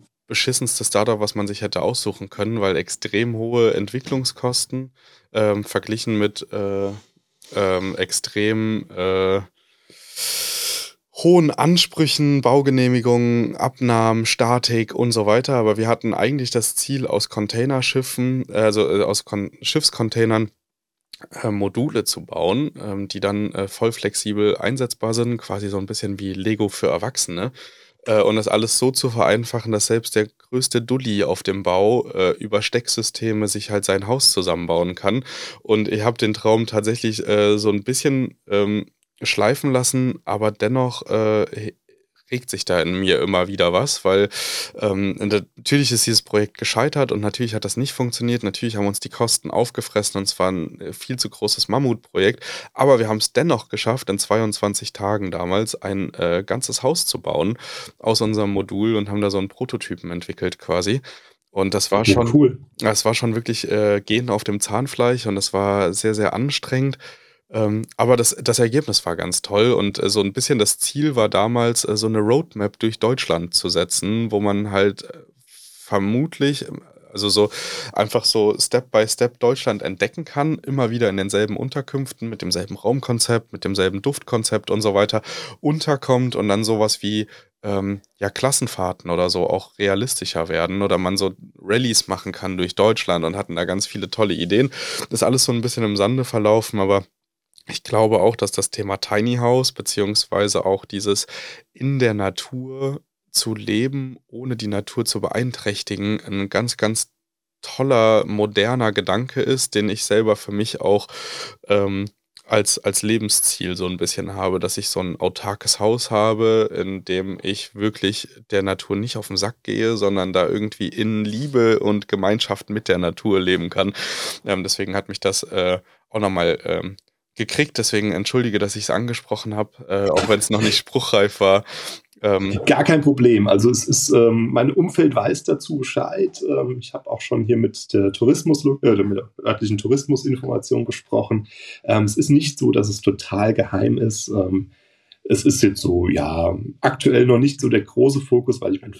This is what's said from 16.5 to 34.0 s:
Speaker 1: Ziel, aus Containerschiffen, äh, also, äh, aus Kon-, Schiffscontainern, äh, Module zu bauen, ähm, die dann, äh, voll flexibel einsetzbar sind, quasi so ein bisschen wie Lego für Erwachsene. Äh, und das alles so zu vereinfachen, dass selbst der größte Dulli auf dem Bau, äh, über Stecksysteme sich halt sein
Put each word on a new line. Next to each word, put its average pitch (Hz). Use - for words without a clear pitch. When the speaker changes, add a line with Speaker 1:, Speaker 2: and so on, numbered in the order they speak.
Speaker 1:
Ziel, 135
aus -
Containerschiffen, 127
äh, -
also, 107
äh, 98
aus -
Kon-, 101
Schiffscontainern, 113
äh, 110
Module 104
zu -
bauen, 117
ähm, 98
die 101
dann, 104
äh, 98
voll 113
flexibel 104
einsetzbar 117
sind, 117
quasi 101
so 98
ein 95
bisschen 101
wie 98
Lego 104
für -
Erwachsene. 90
Äh, 107
und 104
das 107
alles 107
so 127
zu 131
vereinfachen, 113
dass 107
selbst 113
der 107
größte -
Dulli 117
auf 82
dem 98
Bau, 98
äh, 92
über 104
Stecksysteme 110
sich 101
halt 104
sein 98